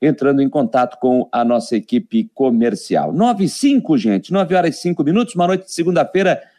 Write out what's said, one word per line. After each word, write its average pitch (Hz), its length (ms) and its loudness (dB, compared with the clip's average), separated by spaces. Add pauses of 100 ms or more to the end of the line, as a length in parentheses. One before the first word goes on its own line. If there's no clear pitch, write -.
entrando 139 400 2
em 139 80 2
contato 127 500 0
com 127 320 0
a 117 140 0
nossa 117 320 0
equipe 113 560 -2
comercial. 117 800 0
Nove 202 320 0
e 160 60 2
cinco, 262 480 2
gente, 104 340 -2
nove 185 220 0
horas 170 200 2
e - 60 -16
cinco 175 240 -2
minutos, 196 300 0
uma 175 120 0
noite 185 200 -2
de - 60 -20
segunda-feira 170 680 0 (180)